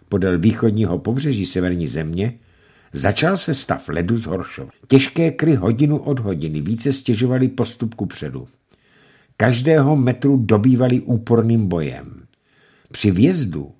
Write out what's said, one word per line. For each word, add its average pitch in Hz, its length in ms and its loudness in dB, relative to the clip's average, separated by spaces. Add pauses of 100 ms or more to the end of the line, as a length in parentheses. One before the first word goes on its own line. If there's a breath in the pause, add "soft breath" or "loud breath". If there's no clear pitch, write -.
podél 92 300 0
východního 107 600 2
pobřeží 120 460 -2
Severní 87 420 -2
Země, 80 460 -4 (600 soft breath)
začal 147 440 0
se 165 160 -4
stav - 360 -6
ledu 87 280 -2
zhoršovat. 87 560 -8 (140)
Těžké 143 440 4
kry 156 240 2
hodinu 117 420 2
od 135 220 -4
hodiny 78 420 -4
více 117 320 -2
stěžovaly 127 540 0
postup 117 480 -6
kupředu. 65 500 -8 (960 soft breath)
Každého 135 540 4
metru 135 420 2
dobývali 123 640 4
úporným 117 680 2
bojem. 65 560 -6 (680 soft breath)
Při 104 200 0
vjezdu 95 680 0